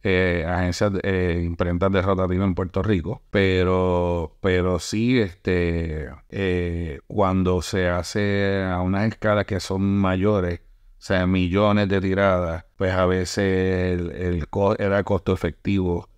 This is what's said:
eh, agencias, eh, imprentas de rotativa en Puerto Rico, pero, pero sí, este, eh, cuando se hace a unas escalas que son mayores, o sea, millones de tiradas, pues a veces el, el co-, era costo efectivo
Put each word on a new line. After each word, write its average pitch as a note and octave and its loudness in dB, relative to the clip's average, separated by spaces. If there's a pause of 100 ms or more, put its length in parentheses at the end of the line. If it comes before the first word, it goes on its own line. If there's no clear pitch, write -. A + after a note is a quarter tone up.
eh, F#2 2
agencias, F2+ 0 (120)
eh, F2+ 0
imprentas F2 0
de F#2+ 2
rotativa F#2 0
en F#2 0
Puerto F#2+ -4
Rico, G2 -2 (400)
pero, F2 0
pero F2+ 0
sí, A#2 0
este, E2+ -2 (220)
eh, F2 -4
cuando F#2 2
se F#2 0
hace G2 -2
a F2+ -2
unas F#2+ 0
escalas G#2 0
que F#2+ -4
son F#2+ -4
mayores, F#2+ 0
o - -20 (120)
sea, F#2 0
millones F#2+ 2
de G2 2
tiradas, F#2 0 (120)
pues F#2+ -2
a F#2 2
veces F#2 0
el, E2+ -6
el F2 -4
co-, G2+ 0
era G2 0
costo F#2+ 0
efectivo F2+ -2